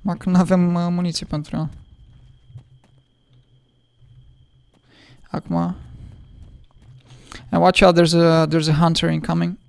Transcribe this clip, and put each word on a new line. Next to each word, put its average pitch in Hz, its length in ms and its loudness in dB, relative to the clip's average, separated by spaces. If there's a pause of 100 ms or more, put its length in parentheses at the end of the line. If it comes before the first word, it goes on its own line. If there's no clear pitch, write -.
Numai 170 180 -6
că - 120 -4
n-avem, 180 440 2
uh, 175 160 -2
muniție 175 360 -4
pentru 151 300 -6
el. 156 140 -6 (3500)
Acum. - 260 -8 (1900)
And 165 120 0
watch 185 200 4
out, 180 140 6
there's 170 180 4
a, 165 320 4
there's 156 220 -2
a 156 140 2
hunter 165 280 0
incoming. 170 480 -4 (100)